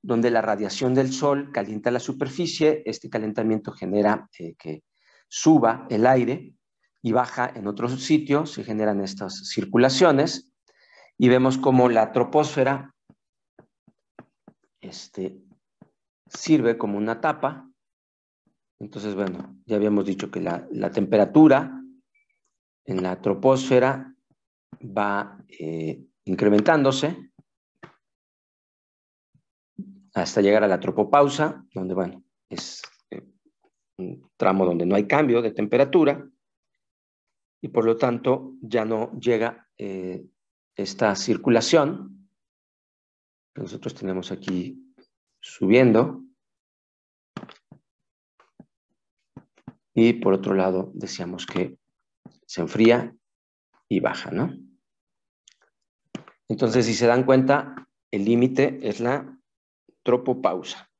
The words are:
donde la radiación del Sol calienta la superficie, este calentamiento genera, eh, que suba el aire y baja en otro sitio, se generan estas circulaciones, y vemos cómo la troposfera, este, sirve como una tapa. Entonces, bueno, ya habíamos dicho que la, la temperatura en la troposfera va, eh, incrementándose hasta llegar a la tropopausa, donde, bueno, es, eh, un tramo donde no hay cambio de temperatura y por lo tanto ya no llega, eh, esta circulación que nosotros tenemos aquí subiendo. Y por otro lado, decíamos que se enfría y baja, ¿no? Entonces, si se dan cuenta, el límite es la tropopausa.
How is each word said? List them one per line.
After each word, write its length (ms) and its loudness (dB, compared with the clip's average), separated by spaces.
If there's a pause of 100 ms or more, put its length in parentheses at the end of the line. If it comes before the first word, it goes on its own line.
donde 280 2
la 120 2
radiación 520 -2
del 180 2
Sol 400 -2
calienta 380 -4
la 100 -2
superficie, 840 -2
este 220 -10
calentamiento 640 -2
genera, 560 -2 (100)
eh, 180 -12
que 280 -12 (440)
suba 600 4
el 160 2
aire 480 0 (480)
y 100 -2
baja 420 -2
en 120 -10
otro 220 -4
sitio, 580 0
se 180 -12
generan 360 -2
estas 480 -10
circulaciones, 1000 2 (680)
y 120 4
vemos 300 4
cómo 300 4
la 240 2
troposfera, 840 0 (1900)
este, 600 -12 (880)
sirve 500 2
como 220 -4
una 220 -4
tapa. 500 -4 (1120)
Entonces, 340 -10
bueno, 500 -8
ya 120 -2
habíamos 280 2
dicho 260 -6
que 100 -8
la, 320 -6
la 180 -4
temperatura 920 4 (1040)
en 180 -2
la 180 -4
troposfera 920 2 (680)
va, 560 -4 (100)
eh, 560 -8 (200)
incrementándose 1080 2 (2750)
hasta 260 -2
llegar 240 4
a 40 2
la 120 0
tropopausa, 920 0
donde, 220 -8
bueno, 300 -6 (240)
es, 340 -14 (280)
eh, 120 -14 (760)
un 380 -14
tramo 300 2
donde 180 0
no 120 2
hay 100 2
cambio 340 2
de 120 -4
temperatura 760 2 (1300)
y 80 -12
por 160 0
lo 120 2
tanto 640 -2
ya 240 -4
no 340 -4
llega, 500 -2 (100)
eh, 480 -10 (500)
esta 380 -2
circulación 1120 0 (1300)
que 80 -12
nosotros 320 -10
tenemos 380 -6
aquí 600 -8 (480)
subiendo. 840 4 (3750)
Y 200 6
por 200 0
otro 200 -2
lado, 400 -2
decíamos 520 -10
que 320 -6 (640)
se 160 -12
enfría 540 2 (760)
y 120 0
baja, 320 -6
¿no? 200 -4 (2000)
Entonces, 380 0
si 80 0
se 120 2
dan 180 4
cuenta, 520 2 (340)
el 140 -4
límite 580 2
es 160 -6
la 400 -4 (640)
tropopausa. 960 -2